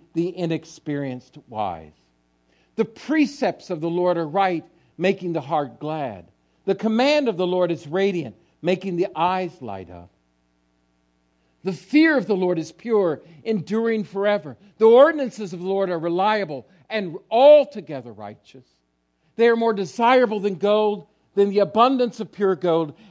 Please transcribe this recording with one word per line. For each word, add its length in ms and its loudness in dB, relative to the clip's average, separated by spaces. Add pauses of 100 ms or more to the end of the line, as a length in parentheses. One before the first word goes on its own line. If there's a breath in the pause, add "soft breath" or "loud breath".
(140)
the 220 -4
inexperienced 1000 -8 (100)
wise. 460 -8 (800)
The 100 0
precepts 840 -4
of 100 -8
the 100 -4
Lord 280 0
are 100 -4
right, 380 -2 (320 soft breath)
making 340 -2
the 100 -4
heart 380 -6
glad. 460 -10 (400)
The 100 0
command 540 0
of 80 -4
the 100 -2
Lord 240 0
is 160 -8
radiant, 480 -4 (260 soft breath)
making 360 -4
the 180 -2
eyes 460 -2
light 280 -12
up. 200 -20 (1500)
The 100 -4
fear 420 4
of 120 0
the 80 0
Lord 240 0
is 120 -8
pure, 520 0 (200 loud breath)
enduring 600 -2
forever. 520 -4 (220 soft breath)
The 80 4
ordinances 680 6
of 100 -12
the 40 -10
Lord 240 -2
are 80 -4
reliable 680 -2 (240 soft breath)
and 260 -6 (140)
altogether 840 4
righteous. 540 -20 (680)
They 120 4
are 80 4
more 180 0
desirable 680 2
than 160 -4
gold, 520 0 (260)
than 160 2
the 100 0
abundance 600 2
of 120 -10
pure 240 0
gold, 380 -2 (180 loud breath)